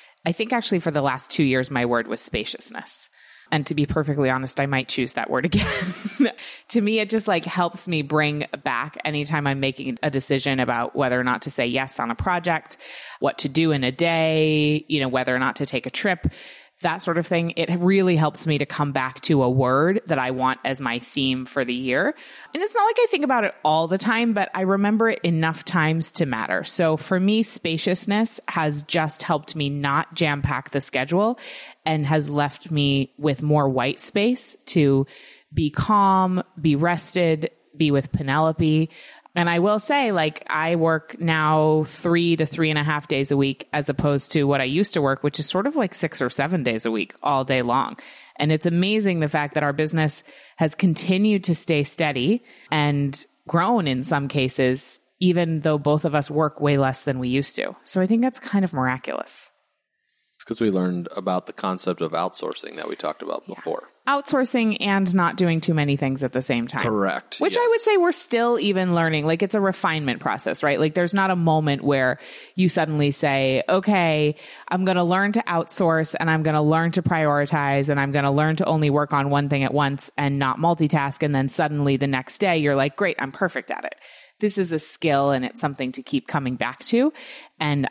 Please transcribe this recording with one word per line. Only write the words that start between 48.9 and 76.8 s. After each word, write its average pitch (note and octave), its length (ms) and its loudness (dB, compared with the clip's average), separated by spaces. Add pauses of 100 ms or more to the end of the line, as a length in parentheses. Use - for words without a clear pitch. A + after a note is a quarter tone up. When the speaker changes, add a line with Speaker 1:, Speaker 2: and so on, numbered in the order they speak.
Speaker 1:
the D#3 80 0
fact D3 260 -2
that D3 80 0
our C#3+ 120 2
business D#3 500 0 (320)
has - 180 0
continued F#3+ 720 2
to E3+ 100 2
stay D3+ 280 0
steady D3 600 0 (280)
and C#3+ 520 0 (240)
grown F3+ 400 2
in C3 160 -2
some C#3+ 240 -2
cases, C3 720 -2 (200)
even E3+ 420 2
though D3+ 160 2
both D3 260 0
of D3+ 120 0
us D3 160 -2
work D3+ 280 0
way C#3+ 180 2
less C3 260 0
than C3 160 -2
we B2+ 100 -2
used C#3 280 -2
to. - 260 -6
So - 180 -2
I F#3 60 2
think A3+ 160 2
that's B3+ 160 -2
kind G3 260 0
of E3+ 80 -4
miraculous. B2+ 800 -6 (840)
Speaker 2:
It's - 80 -20
'cause A2+ 160 -6
we A2 100 4
learned F2+ 440 0
about F#2 300 -2
the - 80 -14
concept F#2 480 -4
of D#2+ 120 -2
outsourcing D#2+ 640 -6
that D#2 120 -10
we - 60 -8
talked - 260 -6
about E2 240 -8
Speaker 1:
Yeah. - 100 -14
Speaker 2:
before. - 340 -8 (180)
Speaker 1:
Outsourcing B3+ 720 0
and G3 340 0
not F3 220 2
doing E3+ 240 2
too E3 140 0
many C#3+ 240 2
things C3+ 260 -2
at B2 80 -2
the C3 100 -2
same A#2+ 260 -2
time. B2+ 160 -4
Speaker 2:
Correct. G2+ 560 -2
Speaker 1:
Which - 180 0
I - 20 2
Speaker 2:
Yes. A#4+ 100 2
Speaker 1:
would A4+ 120 2
say G#4 160 4
we're F4 160 4
still A#3+ 440 0
even F#3 380 2
learning. D#3+ 300 2
Like, E3 180 2
it's F#3+ 120 0
a G#3 40 2
refinement D#3+ 640 0
process, - 420 -2
right? C#3+ 160 2
Like, D#3 140 2
there's F3 200 0
not F#3+ 160 2
a F#3 60 0
moment D#3 480 2
where C3 340 2 (380)
you F#3 140 4
suddenly D3+ 420 0
say, C3+ 560 0
"Okay, E3 680 2 (340)
I'm F#3 160 -2
gonna F3+ 180 2
learn G3 300 2
to A3 100 2
outsource E3 720 0
and E3 120 -2
I'm D#3+ 140 2
gonna D3+ 200 2
learn E3 280 2